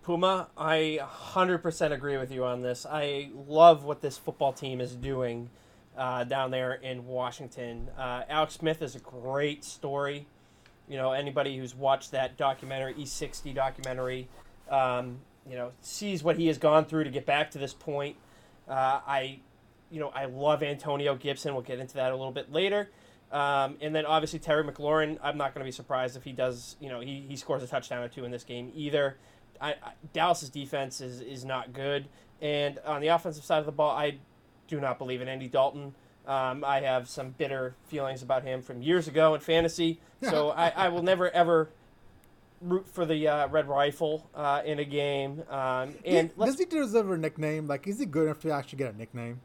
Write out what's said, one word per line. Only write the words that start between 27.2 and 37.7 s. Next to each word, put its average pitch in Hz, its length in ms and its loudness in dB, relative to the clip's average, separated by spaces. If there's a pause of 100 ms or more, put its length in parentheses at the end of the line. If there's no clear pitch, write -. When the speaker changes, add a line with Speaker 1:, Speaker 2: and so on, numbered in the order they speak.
Speaker 1:
he 139 80 -10
scores 131 260 -4
a 123 60 -8
touchdown 123 340 -4
or 120 60 -6
two 127 160 -12
in 120 80 -8
this 120 120 -10
game 120 300 -10
either. 143 420 0 (440)
I, 143 100 -4
I, 113 220 -8 (200)
Dallas's 160 380 0
defense 139 500 -6
is, 127 200 -10
is 127 240 -12
not 127 280 -6
good. 139 360 -2 (320)
And 147 440 -2
on 147 160 -4
the 151 80 0
offensive 165 360 0
side 156 160 2
of 151 60 -4
the 151 60 -6
ball, 147 240 2
I 147 220 -2 (500)
do 151 120 -4
not 131 180 -2
believe 127 240 -6
in 127 60 -6
Andy 131 200 -8
Dalton. 139 460 2 (320)
Um, 135 380 0
I 139 160 2
have 127 280 0
some 131 220 -8
bitter 131 440 -4 (120)